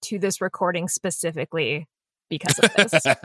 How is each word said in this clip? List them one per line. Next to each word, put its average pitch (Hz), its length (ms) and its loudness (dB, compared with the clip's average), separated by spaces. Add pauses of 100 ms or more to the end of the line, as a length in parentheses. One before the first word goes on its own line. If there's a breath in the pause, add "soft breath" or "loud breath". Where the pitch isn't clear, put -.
to 208 160 -6
this 190 220 0
recording 180 480 -2
specifically 156 1000 -4 (420)
because 135 280 -2
of - 160 4
this. 202 300 4 (200)